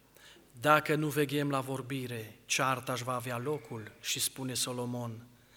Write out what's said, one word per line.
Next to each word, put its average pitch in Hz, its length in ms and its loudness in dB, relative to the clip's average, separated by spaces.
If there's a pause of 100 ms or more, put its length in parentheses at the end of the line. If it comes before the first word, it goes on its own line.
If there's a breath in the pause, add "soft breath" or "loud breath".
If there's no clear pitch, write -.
(600 loud breath)
dacă 151 340 6
nu 151 120 2
veghem 143 420 2
la 139 100 2
vorbire, 123 760 -6 (100)
cearta 131 480 2
își 120 100 -2
va 127 120 -2
avea 120 220 -4
locul 123 540 -6 (100)
și - 180 -2
spune 131 340 -2
Solomon: 120 720 -4 (320 loud breath)